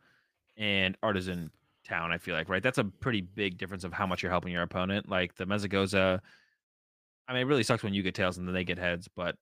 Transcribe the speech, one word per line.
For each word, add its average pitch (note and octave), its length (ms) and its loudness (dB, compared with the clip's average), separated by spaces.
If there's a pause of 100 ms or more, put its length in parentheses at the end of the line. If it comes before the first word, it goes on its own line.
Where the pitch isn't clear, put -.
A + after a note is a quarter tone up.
(580)
and G2 440 2
Artisan F#2 500 0 (320)
Town, E2+ 280 -2
I E2+ 60 0
feel E2+ 180 -4
like, E2 140 -2
right? F#2+ 120 2
That's B2 180 2
a B2 40 2
pretty G#2 380 -2
big F#2+ 360 -2
difference F#2 280 -8
of E2+ 80 -6
how G2+ 120 0
much F2+ 160 -2
you're F2+ 100 -2
helping F2+ 200 0
your F2 120 0
opponent. F#2+ 440 -2
Like, F2+ 280 0
the F#2 100 -6
Mesagoza, G2 720 2 (1120)
I B2+ 40 -4
mean, B2+ 100 2
it - 20 2
really C3 180 4
sucks A#2 200 2
when G2+ 100 -2
you G2 100 2
get F2+ 120 0
tails F#2 220 0
and F2+ 100 -6
then F2+ 60 -2
they F#2 120 0
get F2 120 -2
heads, F2 300 -2
but F2 340 -6